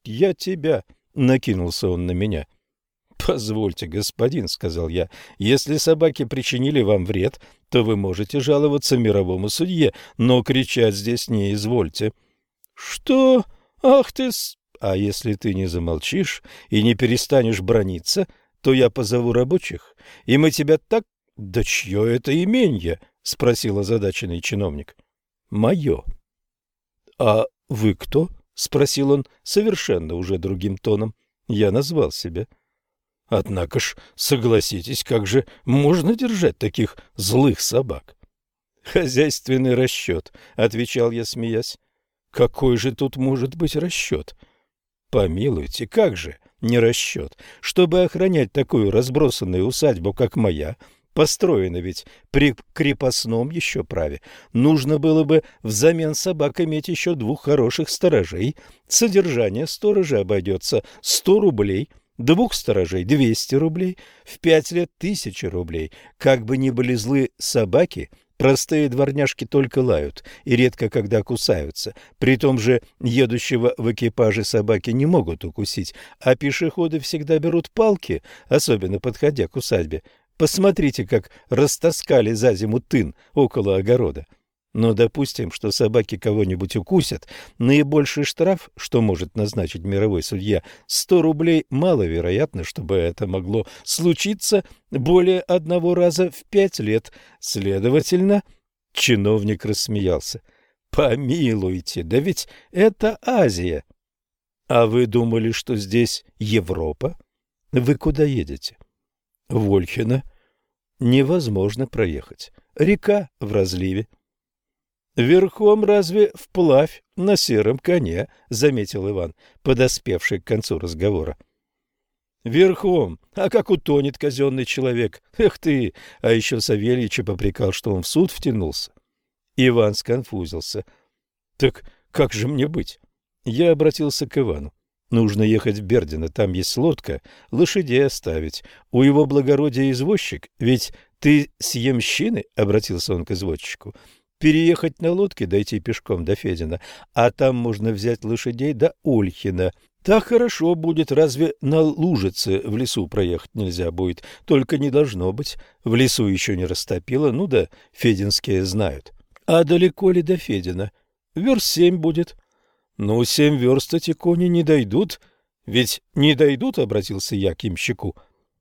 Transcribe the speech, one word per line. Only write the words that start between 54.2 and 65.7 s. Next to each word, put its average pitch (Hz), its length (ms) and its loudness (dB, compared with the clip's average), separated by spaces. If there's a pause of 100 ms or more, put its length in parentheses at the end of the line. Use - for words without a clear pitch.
нужно 147 460 2
было 156 260 2
бы 156 180 4 (200)
взамен 156 520 2
собак 151 460 -4
иметь 156 260 -4
еще 175 280 -2
двух 123 280 -4
хороших 139 460 0
сторожей. 107 640 0 (320)
Содержание 156 800 2
сторожа 180 540 0
обойдется 98 600 -2 (200)
сто - 400 2
рублей, 107 480 0 (280)
двух 170 360 2
сторожей 92 500 -2
двести 127 520 0
рублей, 165 420 -2 (260)
в - 160 -20
пять 160 320 2
лет 175 260 -2
тысяча 160 520 -6
рублей. 82 420 -6 (260)